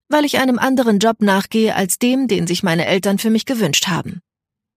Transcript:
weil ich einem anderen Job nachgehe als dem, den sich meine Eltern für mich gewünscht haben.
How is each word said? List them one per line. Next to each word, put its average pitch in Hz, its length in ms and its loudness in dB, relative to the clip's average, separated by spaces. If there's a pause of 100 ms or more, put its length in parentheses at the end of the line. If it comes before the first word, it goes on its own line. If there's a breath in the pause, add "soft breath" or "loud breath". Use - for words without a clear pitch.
(100)
weil 294 160 2
ich 269 100 -2
einem 254 220 0
anderen 233 400 2
Job 220 240 0
nachgehe 202 520 0
als 180 240 -2
dem, 254 300 0
den 180 180 0
sich 175 160 -4
meine 170 220 0
Eltern 196 340 0
für 220 120 -2
mich 220 160 0
gewünscht 202 420 -2
haben. 175 320 -6 (560)